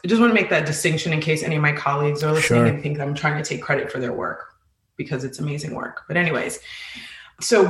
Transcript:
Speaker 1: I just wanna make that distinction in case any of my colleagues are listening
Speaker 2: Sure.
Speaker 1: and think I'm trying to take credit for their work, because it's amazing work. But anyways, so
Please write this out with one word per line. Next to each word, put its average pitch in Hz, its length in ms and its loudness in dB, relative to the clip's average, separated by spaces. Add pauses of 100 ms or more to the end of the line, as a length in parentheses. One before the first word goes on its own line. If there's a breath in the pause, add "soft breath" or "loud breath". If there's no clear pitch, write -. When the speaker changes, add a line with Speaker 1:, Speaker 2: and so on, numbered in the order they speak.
Speaker 1:
I 180 40 -6
just 226 140 4
wanna 233 120 6
make 196 160 2
that 151 160 2
distinction 156 480 0
in 156 60 0
case 156 240 0
any 160 140 -2
of 151 40 2
my 147 120 4
colleagues 147 500 0
are 156 80 2
listening 131 300 4
Speaker 2:
Sure. 117 40 6
Speaker 1:
and 117 160 2
think 147 180 -4
I'm 143 140 -2
trying 151 280 0
to - 60 -6
take 135 140 -4
credit - 300 -2
for 135 80 -6
their 123 140 -4
work, - 320 -6 (500)
because 131 280 -6
it's 131 160 -10
amazing 147 360 -6
work. - 320 -10
But 156 100 -2
anyways, 160 420 -2 (800 loud breath)
so 208 280 6